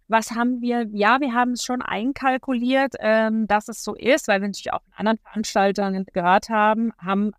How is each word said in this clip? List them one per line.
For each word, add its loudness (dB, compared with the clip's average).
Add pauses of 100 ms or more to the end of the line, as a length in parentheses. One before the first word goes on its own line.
Was 0
haben -2
wir? -2
Ja, 4
wir -2
haben 2
es -6
schon -4
einkalkuliert, -2
ähm, 2
dass 0
es -12
so -6
ist, 2
weil 2
wir -2
natürlich -8
auch -4
von -20
anderen 0
Veranstaltern 0
gehört 2
haben, 2
haben 0